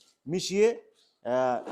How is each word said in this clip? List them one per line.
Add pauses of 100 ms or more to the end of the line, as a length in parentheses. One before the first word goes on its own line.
(280)
মিশিয়ে, (420)
আহ,